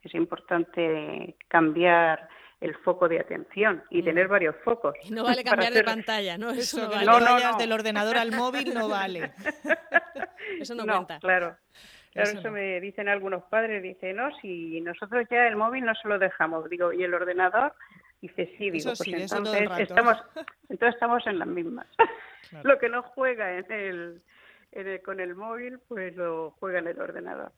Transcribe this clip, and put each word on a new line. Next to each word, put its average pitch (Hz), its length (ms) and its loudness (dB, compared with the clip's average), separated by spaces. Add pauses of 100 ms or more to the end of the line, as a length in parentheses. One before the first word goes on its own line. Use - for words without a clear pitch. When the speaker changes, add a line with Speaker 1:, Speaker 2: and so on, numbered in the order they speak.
Speaker 1:
Es - 120 -18
importante 165 1200 -2 (140)
cambiar 165 800 4 (320)
el 156 160 -6
foco 175 320 2
de 165 100 2
atención 170 720 -2
y 175 80 0
Speaker 2:
Ujú. 170 80 0
Speaker 1:
tener 175 220 4
varios 175 260 2 (100)
focos 226 380 0
Speaker 2:
Y 196 80 -16
no 220 140 -4
vale 247 180 2
Speaker 1:
<laughs> - 20 -8
para 226 120 4
Speaker 2:
cambiar 233 160 2
de 226 80 8
Speaker 1:
hacer 214 40 4
Speaker 2:
pantalla, 214 540 -2
¿no? 233 120 -4
Eso 254 100 -2
Speaker 3:
Eso, 240 220 -4
Speaker 2:
no 220 80 -4
Speaker 3:
que 208 40 -2
Speaker 2:
vale. 202 120 2
Speaker 3:
no 220 120 10
Speaker 1:
No, - 80 10
no, 247 80 8
Speaker 3:
vayas 247 180 4
Speaker 1:
no. 185 60 0
Speaker 3:
del 226 140 0
ordenador 220 460 0
al 233 140 0
móvil, 254 400 -2
no 226 160 -2
vale. 190 460 -4
Speaker 1:
<laughs> 330 1300 -4
Speaker 2:
Eso 240 140 -10
no 233 120 -6
Speaker 1:
No, 220 80 0
Speaker 2:
cuenta. 180 240 -2
Speaker 1:
claro. 180 380 0 (560)
Claro, 208 180 0
Speaker 3:
Eso 208 80 -6
Speaker 1:
eso 208 100 -8
Speaker 3:
no. 214 60 -8
Speaker 1:
me 190 260 -4
dicen 202 300 -6
algunos 190 340 -2
padres, 220 380 0
dicen, 185 340 -8
"No, 262 140 -2 (100)
si 165 400 -8
nosotros 202 500 -4
ya 240 180 6
el 214 80 0
móvil 240 280 0
no 226 100 2
se 214 140 -8
lo 202 100 2
dejamos". 160 520 0
Digo, 175 220 0
"¿Y 180 120 -2
el 175 80 -2
ordenador?". 180 600 2 (480)
Dice, - 340 -8
"Sí", 202 140 -4
digo, 160 200 -4
Speaker 3:
Eso 240 60 -4
Speaker 1:
"Pues - 40 -12
Speaker 3:
sí, 190 140 -6
eso 196 280 -4
todo 214 120 -2
el 202 100 2
Speaker 1:
entonces 202 40 -2
Speaker 3:
rato. 180 140 -2
Speaker 1:
estamos, 220 340 4 (540)
entonces 233 240 2
estamos 240 320 0
en 202 120 -2
las - 100 -4
mismas". 175 380 -6 (120)
<laughs> - 240 4 (260)
Speaker 3:
Claro. 160 260 -4
Speaker 1:
Lo 277 40 4
que 240 100 0
no 240 140 -2
juega 220 560 -4
en 196 140 -10
el, 175 500 -8 (480)
en 190 160 -12
el, 190 160 -8
con 190 160 -8
el 180 160 -6
móvil, 240 540 -10
pues 185 260 -8
lo 165 460 -6
juega 185 180 -4
en 165 80 -4
el 175 140 -8
ordenador. - 580 -10